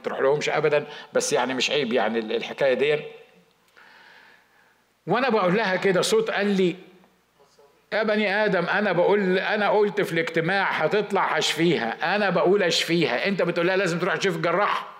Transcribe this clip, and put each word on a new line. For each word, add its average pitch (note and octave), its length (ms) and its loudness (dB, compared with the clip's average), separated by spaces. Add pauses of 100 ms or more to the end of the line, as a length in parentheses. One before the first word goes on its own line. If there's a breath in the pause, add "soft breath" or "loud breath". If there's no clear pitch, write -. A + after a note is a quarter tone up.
تروح - 160 -6
لهمش C#3+ 280 2
أبدًا، D3 380 0 (260 loud breath)
بس B2+ 200 0
يعني C3 220 0
مش A#2+ 160 -2
عيب C3 220 0
يعني A2+ 260 0
ال-، A2 140 -4
الحكاية B2+ 420 0
دي. D3 260 2 (2000 loud breath)
وأنا A#3+ 220 0
بقول G3 280 2
لها G3 200 0
كده F#3 260 2
صوت A3 280 0
قال G3+ 160 -2 (100)
لي: F3+ 200 2 (1160)
"يا G#3 100 0
بني G#3+ 420 0
آدم، F#3 220 0
أنا G3 260 0
بقول، F#3 460 2
أنا G3+ 320 0
قلت G#3 300 2
في E3+ 120 -2
الاجتماع E3 580 -2
هتطلع E3 640 0
هشفيها، D#3 800 0
أنا G#3 140 0
بقول F3+ 320 4
أشفيها، E3 640 0
أنت G3+ 140 0
بتقول E3+ 240 0
لها F#3 100 2
لازم F3 220 0
تروح E3+ 180 -2
تشوف F3+ 200 -2
الجراح؟" F3 500 -2 (140)